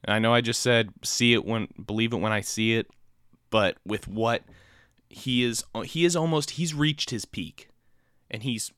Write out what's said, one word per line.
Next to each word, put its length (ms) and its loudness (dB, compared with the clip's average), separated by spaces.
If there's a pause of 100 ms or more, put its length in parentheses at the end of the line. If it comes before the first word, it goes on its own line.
And 100 -2
I 60 2
know 120 4
I 100 4
just 200 -2
said, 300 2 (120)
"See 300 4
it 100 4
when, 260 -4 (140)
believe 300 -2
it 40 -2
when 140 0
I 100 0
see 340 0
it," 160 -2 (580)
but 340 2
with 240 -6
what 360 -2 (680)
he 340 -2
is, 220 -2 (200)
he 200 0
is 100 4
almost, 360 0
he's 240 -4
reached 340 -2
his 160 -6
peak, 420 -12 (600)
and 140 -10
he's 340 -4